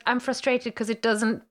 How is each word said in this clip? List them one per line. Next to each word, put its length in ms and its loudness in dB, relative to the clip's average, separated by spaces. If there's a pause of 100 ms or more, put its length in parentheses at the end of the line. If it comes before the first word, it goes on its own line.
I'm 140 2
frustrated 540 -2
'cause 160 -4
it 120 -4
doesn't, 480 2